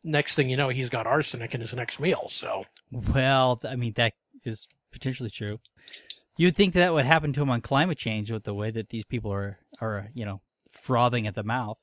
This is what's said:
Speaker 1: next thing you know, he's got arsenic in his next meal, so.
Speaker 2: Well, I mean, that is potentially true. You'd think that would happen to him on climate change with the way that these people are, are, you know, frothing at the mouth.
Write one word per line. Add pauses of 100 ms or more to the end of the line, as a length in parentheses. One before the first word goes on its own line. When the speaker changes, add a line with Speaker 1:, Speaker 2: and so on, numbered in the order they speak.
Speaker 1:
next
thing
you
know,
he's
got
arsenic
in
his
next
meal,
so. (260)
Speaker 2:
Well, (100)
I
mean,
that (320)
is (260)
potentially
true. (760)
You'd
think
that
would
happen
to
him
on
climate
change
with
the
way
that
these
people
are, (220)
are,
you
know, (320)
frothing
at
the
mouth.